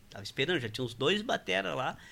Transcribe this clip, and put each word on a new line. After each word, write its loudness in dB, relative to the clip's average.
Tava -12
esperando, 2
já -2
tinha -2
uns -4
dois 2
batera 0
lá, -2